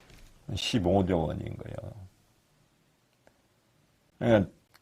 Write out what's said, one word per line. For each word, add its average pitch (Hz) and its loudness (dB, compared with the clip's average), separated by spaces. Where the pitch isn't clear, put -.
십오조 90 2
원인 - -6
거예요. - -12
그러니까 110 4